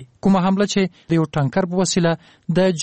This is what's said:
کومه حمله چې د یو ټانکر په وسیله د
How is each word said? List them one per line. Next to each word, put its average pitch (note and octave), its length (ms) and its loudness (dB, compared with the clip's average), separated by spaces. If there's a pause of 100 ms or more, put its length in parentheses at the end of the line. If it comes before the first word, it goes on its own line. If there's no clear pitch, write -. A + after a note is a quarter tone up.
(240)
کومه G3 220 4
حمله G3 280 0
چې G3+ 80 0 (280)
د - 100 -2
یو D#3+ 60 0 (100)
ټانکر D#3 360 -2
په F3 100 -6
وسیله E3+ 300 0 (460)
د F#3 140 2 (120)